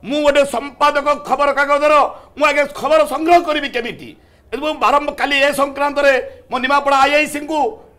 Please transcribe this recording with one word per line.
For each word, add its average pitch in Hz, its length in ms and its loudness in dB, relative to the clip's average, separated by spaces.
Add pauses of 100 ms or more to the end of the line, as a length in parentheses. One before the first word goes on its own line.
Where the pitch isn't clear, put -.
ମୁଁ 294 180 -4
ଗୋଟେ 285 220 4
ସମ୍ପାଦକ 285 640 -2 (220)
ଖବରକାଗଜର, 285 640 2 (440)
ମୁଁ 285 80 0
ଆଗେ 285 180 2
ଖବର 285 420 0
ସଂଗ୍ରହ 320 340 2
କରିବି 302 280 -4
କେମିତି? 220 480 -10 (360)
ଏବଂ 294 260 -4
ବାରମ୍ବ-, 277 360 0
କାଲି 277 220 -2
ଏ 277 160 2
ସଂକ୍ରାନ୍ତରେ 277 600 0 (380)
ମୁଁ 240 80 -4
ନିମାପଡ଼ା 277 380 0
ଆଇଆଇସିଙ୍କୁ 294 640 0 (380)